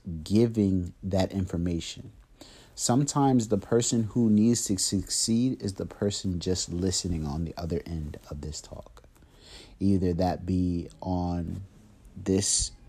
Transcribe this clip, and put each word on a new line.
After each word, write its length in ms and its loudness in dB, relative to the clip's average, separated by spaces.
giving 800 2
that 300 0
information. 800 -4
Sometimes 720 2
the 100 2
person 460 2
who 260 2
needs 360 6
to 120 0
succeed 840 0
is 140 -4
the 100 -6
person 540 -2
just 340 -2
listening 540 -2
on 180 -4
the 140 -8
other 260 -4
end 320 -8
of 100 -10
this 200 -10
talk. 420 -18
Either 340 4
that 320 0
be 420 0
on 600 -4
this 540 0